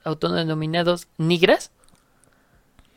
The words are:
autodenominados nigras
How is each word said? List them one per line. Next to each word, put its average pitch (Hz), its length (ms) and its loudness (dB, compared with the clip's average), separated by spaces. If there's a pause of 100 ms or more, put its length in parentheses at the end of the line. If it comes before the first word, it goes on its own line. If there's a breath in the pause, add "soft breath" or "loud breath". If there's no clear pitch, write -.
autodenominados 165 1000 -2 (100)
nigras 175 540 2 (1300)